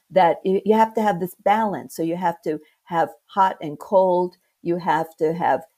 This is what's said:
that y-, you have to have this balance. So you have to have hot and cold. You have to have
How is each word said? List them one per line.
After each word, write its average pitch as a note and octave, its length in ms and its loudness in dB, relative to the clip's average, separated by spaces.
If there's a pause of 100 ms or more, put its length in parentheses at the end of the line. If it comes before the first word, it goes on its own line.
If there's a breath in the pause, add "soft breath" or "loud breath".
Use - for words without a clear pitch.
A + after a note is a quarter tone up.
(100)
that E3 320 4
y-, F#3+ 220 0
you G#3+ 100 4
have A3 200 2
to A3+ 80 -2
have G3 180 0
this F3+ 140 -8 (100)
balance. G3 500 -2
So E3+ 80 -6
you E3 140 -4
have F3 260 -4
to D#3 160 -4 (260 soft breath)
have E3+ 260 -2 (160)
hot F#3+ 340 0
and D3+ 180 -10
cold. F3+ 600 2 (240)
You E3+ 160 -2
have D#3+ 400 -2
to D#3+ 160 0
have C3+ 320 -2 (120)